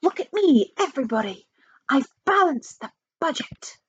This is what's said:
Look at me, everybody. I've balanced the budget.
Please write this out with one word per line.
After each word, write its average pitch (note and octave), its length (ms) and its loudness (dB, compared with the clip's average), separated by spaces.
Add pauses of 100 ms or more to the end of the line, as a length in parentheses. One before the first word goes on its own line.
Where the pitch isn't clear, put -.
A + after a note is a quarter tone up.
Look E4+ 180 0
at - 120 -8
me, E4+ 460 4
everybody. A3+ 680 -4 (420)
I've C4+ 180 0 (180)
balanced F4+ 560 0
the - 100 -14 (280)
budget. - 580 -8 (100)